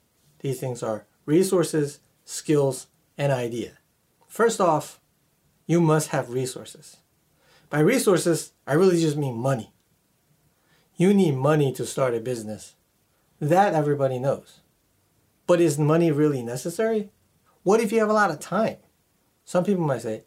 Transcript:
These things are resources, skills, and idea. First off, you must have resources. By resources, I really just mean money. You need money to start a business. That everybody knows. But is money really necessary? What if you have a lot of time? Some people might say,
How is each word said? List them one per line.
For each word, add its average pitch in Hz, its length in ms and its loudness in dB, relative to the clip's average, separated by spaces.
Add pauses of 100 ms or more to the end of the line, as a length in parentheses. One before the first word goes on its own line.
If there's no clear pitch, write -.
(400)
These 135 200 -6
things 127 220 -8
are 110 240 -6 (180)
resources, 160 760 0 (260)
skills, 139 640 -2 (280)
and 143 160 -2
idea. 120 460 -6 (500)
First 220 320 0
off, 160 400 0 (640)
you 170 160 2
must 156 280 2
have 127 200 -4
resources. 123 680 -10 (720)
By 147 80 -2
resources, 175 760 2 (140)
I 131 80 0
really 175 260 4
just 151 160 0
mean 131 220 -4
money. 123 340 -2 (1200)
You 190 200 2
need 165 220 2
money 139 360 2
to 123 140 -8
start 131 260 -2
a 117 80 -2
business. 110 540 -10 (680)
That 175 320 2
everybody 139 460 0
knows. 127 420 -6 (840)
But 175 160 4
is 147 160 2
money 156 340 2
really 143 300 0
necessary? 202 680 -4 (520)
What 214 180 2
if 220 120 -2
you 226 80 2
have 208 100 0
a 214 100 2
lot 196 100 2
of 147 100 -8
time? 202 360 -2 (680)
Some 175 180 0
people 180 220 0
might 123 160 -2
say, 113 240 -8